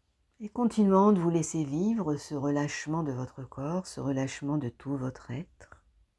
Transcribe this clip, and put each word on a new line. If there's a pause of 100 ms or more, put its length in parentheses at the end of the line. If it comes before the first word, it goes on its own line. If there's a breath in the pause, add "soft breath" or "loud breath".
(400)
et
continuant
de
vous
laisser
vivre
ce
relâchement
de
votre
corps,
ce
relâchement
de
tout
votre
être. (340)